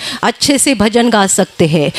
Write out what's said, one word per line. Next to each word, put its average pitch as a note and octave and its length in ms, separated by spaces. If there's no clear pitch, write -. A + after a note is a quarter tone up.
अच्छे B3 360
से C#4 160
भजन A3+ 360
गा G#3 160
सकते F#3 400
हैं, D#3 320